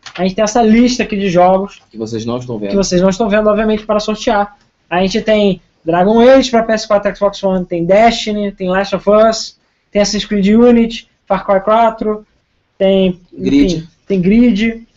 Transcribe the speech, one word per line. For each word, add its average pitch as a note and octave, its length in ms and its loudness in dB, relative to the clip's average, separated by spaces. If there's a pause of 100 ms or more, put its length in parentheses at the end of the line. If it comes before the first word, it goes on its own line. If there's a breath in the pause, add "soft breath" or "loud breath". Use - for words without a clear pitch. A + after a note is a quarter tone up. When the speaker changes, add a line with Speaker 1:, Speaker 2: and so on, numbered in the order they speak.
(180)
Speaker 1:
a F3 60 -4
gente F#3 120 -4
tem A3 80 0
essa G#3+ 180 0
lista A#3 420 2
aqui G#3 140 -6
de G3 120 -2
jogos F#3 520 2 (100)
Speaker 2:
Que A2 60 -20
vocês A2 280 -8
não A#2+ 120 -6
estão B2 200 -10
vendo. G#2 120 -8
Speaker 1:
que G3+ 80 -4
vocês F#3 240 0
não F#3+ 80 2
estão G#3+ 180 -2
vendo, G#3+ 220 0
obviamente, G#3+ 360 -2
para G#3 140 -2
sortear. G#3 560 -4 (340)
A F3+ 120 -2
gente G3 200 -2
tem G#3 400 0 (220)
Dragon G3 380 2
Age C4 280 6
pra A3+ 140 0
P A3+ 80 -4
S A3 160 -4
quatro, G3+ 260 -2
Xbox G3 300 -4
One, F#3 220 -2
tem E3+ 200 -6
Destiny, G#3 680 0
tem F#3 160 -8
Last G3 260 -2
of F3+ 140 -4
Us, A3 480 0 (340)
tem G3+ 100 -2
Assassin's G3+ 240 -2
Creed G3+ 220 0
Unity, A#3 600 2 (200)
Far F#3+ 180 -4
Cry G3 160 0
quatro, G#3+ 640 -2 (520)
tem, F#3+ 420 0 (180)
Speaker 2:
Grid. E3+ 380 0
Speaker 1:
enfim, D#3+ 120 -10 (200)
tem F#3+ 140 -2
Grid, A3+ 760 0